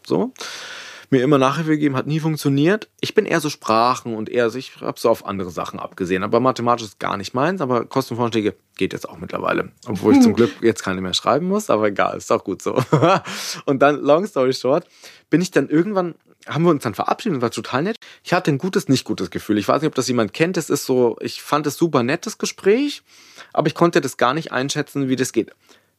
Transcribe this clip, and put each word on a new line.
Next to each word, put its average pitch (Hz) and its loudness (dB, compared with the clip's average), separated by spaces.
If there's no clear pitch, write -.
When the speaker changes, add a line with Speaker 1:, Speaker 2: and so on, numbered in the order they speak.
Speaker 1:
so, 196 0
mir 131 4
immer 143 4
Nachhilfe 143 0
gegeben, 147 2
hat 127 -2
nie 156 0
funktioniert.“ 156 0
Ich - -6
bin 214 4
eher 165 0
so 147 -4
Sprachen 120 0
und 107 -6
eher 117 2
so, 113 -6
ich - -12
hab 120 -8
so 120 2
auf 113 0
andere 95 -6
Sachen 85 -8
abgesehen. 92 -4
Aber 113 2
mathematisch 120 0
ist - -20
gar 92 -4
nicht 98 -10
meins, 170 -2
aber 123 0
Kostenvorschläge 113 -2
geht 95 -2
jetzt - -8
auch - -18
mittlerweile. 87 -4
Obwohl 107 4
ich 139 10
zum 110 6
Speaker 2:
<laughs> - -8
Speaker 1:
Glück 117 4
jetzt 113 0
keine 92 -4
mehr 92 -4
schreiben 147 0
muss, 202 -2
aber 107 2
egal, 95 -2
ist - -4
auch 120 0
gut 95 -6
so. 104 -4
<laughs> - -10
Und 135 0
dann, 143 4
long 156 4
story 131 0
short, 135 0
bin 156 4
ich 180 -4
dann 135 2
irgendwann, 175 0
haben 139 0
wir 175 6
uns 151 2
dann 110 -4
verabschiedet - -2
und 120 -6
war 117 0
total 123 -4
nett. 208 -4
Ich - -12
hatte 175 2
ein 139 0
gutes, 190 -2
nicht 131 2
gutes 95 -6
Gefühl. 104 -2
Ich 101 -2
weiß 135 4
nicht, 160 2
ob - -6
das 123 -2
jemand 120 0
kennt. 180 0
Es 156 -2
ist 143 -2
so, 127 2
ich - -10
fand 151 -2
es 143 -2
super 147 2
nettes 151 -4
Gespräch, 247 0
aber - 0
ich - -2
konnte 170 2
das 139 -4
gar 123 2
nicht 160 -6
einschätzen, 139 -4
wie 131 0
das 123 -2
geht. 107 -2